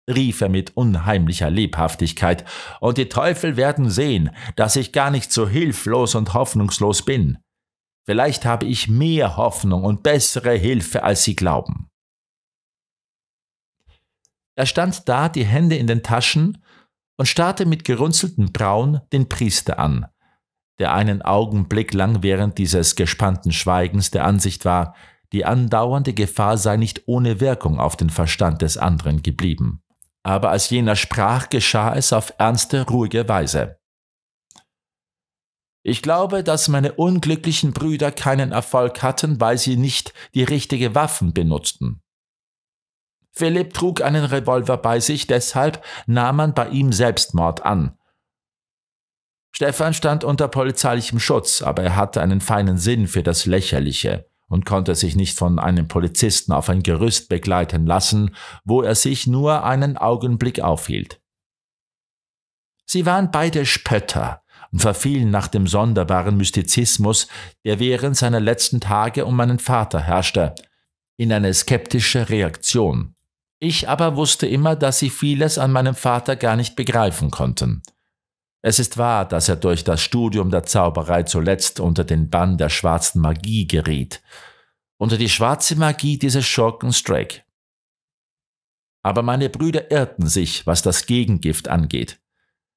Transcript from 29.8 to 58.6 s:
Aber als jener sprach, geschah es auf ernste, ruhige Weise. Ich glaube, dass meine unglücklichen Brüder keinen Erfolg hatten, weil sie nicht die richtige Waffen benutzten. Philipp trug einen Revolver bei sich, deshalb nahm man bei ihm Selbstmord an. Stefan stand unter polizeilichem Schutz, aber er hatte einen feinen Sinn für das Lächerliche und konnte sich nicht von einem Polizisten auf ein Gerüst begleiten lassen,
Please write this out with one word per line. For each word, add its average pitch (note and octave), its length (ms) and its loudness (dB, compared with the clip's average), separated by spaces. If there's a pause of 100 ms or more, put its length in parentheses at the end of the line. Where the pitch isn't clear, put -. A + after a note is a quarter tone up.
Aber G2 260 0
als G2 200 0
jener A#2 280 2
sprach, A#2 520 0
geschah A2+ 460 0
es C3+ 160 0
auf A2 260 0
ernste, B2 480 0
ruhige A2+ 440 0
Weise. D#2 500 -2 (2000)
Ich A#2+ 180 -2
glaube, F#3 420 0
dass D#3+ 240 0
meine C#3+ 260 2
unglücklichen D#3+ 760 0
Brüder D3 400 -2
keinen C3+ 400 -2
Erfolg B2 520 -2
hatten, C3+ 360 -2
weil A#2 180 4
sie B2+ 200 0
nicht B2+ 360 -2 (200)
die C3 100 2
richtige B2+ 520 -2
Waffen C#3 380 0
benutzten. D2+ 680 -2 (1400)
Philipp F3 360 0
trug F3 280 -2
einen D3 220 2
Revolver B2+ 540 0
bei A#2 240 0
sich, D3+ 260 -2
deshalb C#3 560 -2 (240)
nahm B2 300 2
man D3+ 160 2
bei A#2+ 160 0
ihm C3+ 240 2
Selbstmord F2 720 0
an. E2 320 0 (1600)
Stefan D3+ 400 0
stand D3+ 300 0
unter C#3+ 240 0
polizeilichem B2+ 720 0
Schutz, - 420 0
aber E2 220 -2
er F2+ 140 2
hatte G2+ 240 0
einen F#2+ 180 2
feinen G2 380 2
Sinn G#2+ 300 2
für F2 160 0
das E2 220 0
Lächerliche C#2+ 840 -2 (180)
und F#2 180 0
konnte F#2+ 300 0
sich E2+ 220 0
nicht F#2+ 200 0
von F2 220 2
einem F2 300 0
Polizisten F2 640 0
auf C#2+ 160 0
ein F#2 120 2
Gerüst F2+ 460 0
begleiten F2 580 0
lassen, F#2+ 480 0 (300)